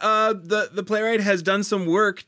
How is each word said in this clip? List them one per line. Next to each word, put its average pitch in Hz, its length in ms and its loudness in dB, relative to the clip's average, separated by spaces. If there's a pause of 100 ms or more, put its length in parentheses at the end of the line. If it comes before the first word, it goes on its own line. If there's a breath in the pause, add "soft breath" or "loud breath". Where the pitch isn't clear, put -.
uh, 220 340 2
the, 196 380 -2
the 196 100 -6
playwright 214 380 0
has 196 220 0
done 196 200 0
some 190 240 -2
work 196 420 0